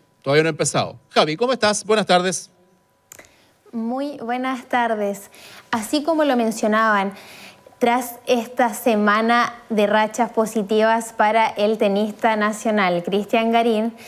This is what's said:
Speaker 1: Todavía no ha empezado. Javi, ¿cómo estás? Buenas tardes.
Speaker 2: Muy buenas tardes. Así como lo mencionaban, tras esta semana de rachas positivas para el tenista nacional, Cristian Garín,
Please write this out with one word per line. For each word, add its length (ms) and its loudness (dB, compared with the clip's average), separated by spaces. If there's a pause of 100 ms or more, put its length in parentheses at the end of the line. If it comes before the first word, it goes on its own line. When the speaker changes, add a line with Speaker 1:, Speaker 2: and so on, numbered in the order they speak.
(220)
Speaker 1:
Todavía 200 2
no 60 0
ha 20 0
empezado. 480 -4 (120)
Javi, 260 2
¿cómo 160 0
estás? 320 0
Buenas 220 0
tardes. 440 0 (1200)
Speaker 2:
Muy 460 -6
buenas 500 -6
tardes. 600 -2 (400)
Así 320 -2
como 220 2
lo 120 2
mencionaban, 760 0 (680)
tras 380 0 (100)
esta 480 -2
semana 800 2 (160)
de 160 2
rachas 460 0
positivas 800 0
para 360 2
el 300 0
tenista 580 0
nacional, 680 0
Cristian 480 0
Garín, 420 2 (140)